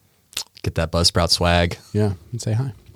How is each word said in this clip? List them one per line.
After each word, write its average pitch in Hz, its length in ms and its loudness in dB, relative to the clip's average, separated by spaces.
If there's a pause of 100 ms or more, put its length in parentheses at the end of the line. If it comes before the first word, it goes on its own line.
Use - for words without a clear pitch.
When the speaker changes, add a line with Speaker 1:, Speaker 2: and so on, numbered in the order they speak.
(640)
Speaker 1:
Get - 120 -4
that 82 160 -2
Buzzsprout 85 380 2
swag. 87 480 2 (160)
Speaker 2:
Yeah, 104 200 0 (180)
and 117 100 -8
say 110 120 -2
hi. 131 200 -2 (220)